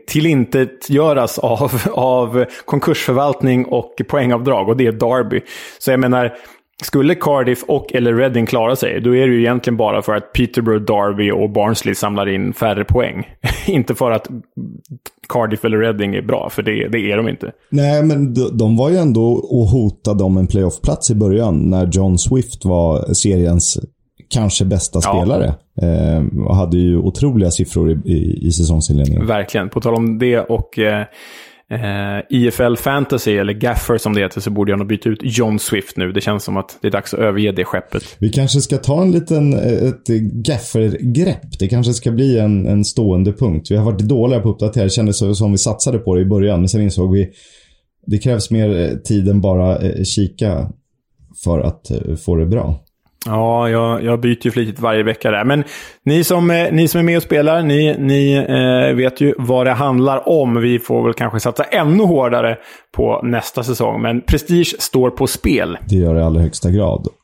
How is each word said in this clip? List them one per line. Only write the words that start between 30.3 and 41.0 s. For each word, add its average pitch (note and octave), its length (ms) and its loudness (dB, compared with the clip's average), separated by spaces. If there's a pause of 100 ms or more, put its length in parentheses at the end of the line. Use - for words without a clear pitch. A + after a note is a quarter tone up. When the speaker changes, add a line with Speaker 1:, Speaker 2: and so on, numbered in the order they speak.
Speaker 1:
och, - 400 -4
eh, G#2 260 0 (680)
eh, G2+ 680 -4
I A#2+ 80 4
F A2 120 -2
L A#2+ 180 2
Fantasy, C3+ 600 0
eller G2+ 160 0
Gaffer A#2 440 -2
som G#2+ 160 -2
det G2+ 80 2
heter, F#2+ 200 -4
så - 80 -4
borde G#2 220 0
jag G2 80 0
nog G2+ 80 -4
byta A2 220 -2
ut G#2+ 120 -2
John A2 380 0
Swift - 380 -6
nu. F#2 140 -2
Det G2+ 100 -2
känns G#2 220 -2
som G2 140 -4
att - 240 -8
det G#2+ 60 -2
är G2+ 40 0
dags G2 220 -4
att - 60 -4
överge G#2 320 2
det F#2 140 -2
skeppet. - 380 -6 (160)
Speaker 2:
Vi G#2 100 2
kanske C3+ 320 0
ska - 160 -2
ta C#3+ 240 0
en F#3 100 4
liten, D#3+ 420 2
eh, A#2+ 340 0
ett - 220 -6 (380)
Gaffer-grepp. B2 1120 -2